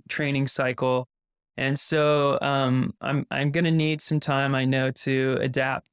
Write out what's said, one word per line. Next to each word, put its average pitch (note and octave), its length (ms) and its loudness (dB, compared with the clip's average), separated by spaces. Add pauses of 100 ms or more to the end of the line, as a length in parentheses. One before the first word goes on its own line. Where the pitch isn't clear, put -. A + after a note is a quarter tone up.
training C#3 400 -2
cycle. B2+ 580 -2 (500)
And C3+ 220 -2
so, D3 600 2
um, C3 600 0
I'm, D3 300 -2
I'm C#3 220 -2
gonna E3 180 2
need D#3 320 0
some D#3 160 0
time, C#3 380 0
I C3 80 0
know, C3 260 2
to C3 500 0
adapt C3 520 -2